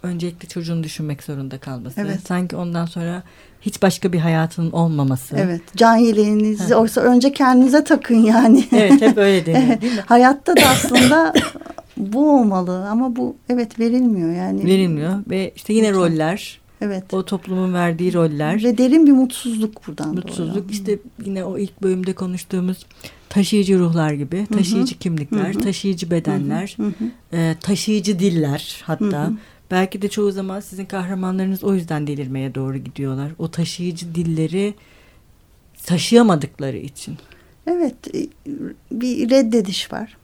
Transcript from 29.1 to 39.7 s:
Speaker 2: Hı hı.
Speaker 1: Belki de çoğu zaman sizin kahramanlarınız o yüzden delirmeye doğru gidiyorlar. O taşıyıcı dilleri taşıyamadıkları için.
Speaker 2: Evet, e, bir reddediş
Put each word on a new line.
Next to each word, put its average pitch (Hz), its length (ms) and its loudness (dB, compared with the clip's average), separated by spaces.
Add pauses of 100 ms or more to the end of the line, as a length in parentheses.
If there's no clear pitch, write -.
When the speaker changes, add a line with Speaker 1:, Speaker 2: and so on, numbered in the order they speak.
Speaker 2:
Hı 151 80 -2
hı. - 20 -2 (380)
Speaker 1:
Belki 190 320 -2
de 202 60 -2
çoğu 202 240 -2
zaman 190 280 -8
sizin 190 240 -14
kahramanlarınız 190 800 -4
o 196 100 0
yüzden 165 320 -4
delirmeye 135 480 -6
doğru 135 220 -6
gidiyorlar. 135 640 -8
O 165 120 -6
taşıyıcı 170 640 -8
dilleri 170 600 -2 (1120)
taşıyamadıkları 170 880 2
için. - 400 -14 (500)
Speaker 2:
Evet, 339 280 -2 (200)
e, - 120 -4 (640)
bir 240 400 -4
reddediş 226 640 0